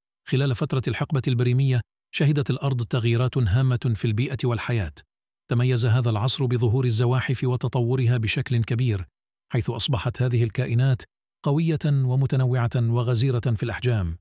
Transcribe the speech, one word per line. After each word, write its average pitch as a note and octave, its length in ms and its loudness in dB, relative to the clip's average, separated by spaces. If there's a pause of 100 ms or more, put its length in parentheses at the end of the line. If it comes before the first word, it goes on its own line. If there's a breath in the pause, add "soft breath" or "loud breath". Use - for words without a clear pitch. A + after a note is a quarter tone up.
(280)
خلال C3+ 280 0
فترة C3+ 320 -2
الحقبة C3+ 400 -2
البريمية B2 540 2 (340)
شهدت C#3+ 340 2
الأرض C3 340 -2
تغييرات A#2 540 0
هامة B2 580 2
في - 100 -6
البيئة A#2 380 0
والحياة. A2+ 500 -2 (560)
تميز B2 360 2
هذا A#2+ 240 4
العصر B2 360 0
بظهور A#2+ 400 2
الزواحف B2 580 0
وتطورها B2 760 0
بشكل A2+ 460 0
كبير، A2+ 420 -2 (460)
حيث B2 180 0
أصبحت A#2+ 520 -2
هذه A#2+ 220 2
الكائنات A#2+ 580 0 (440)
قوية D#3+ 400 0
ومتنوعة B2+ 880 2
وغزيرة A#2+ 800 0
في - 80 -4
الأحجام. G#2 580 -2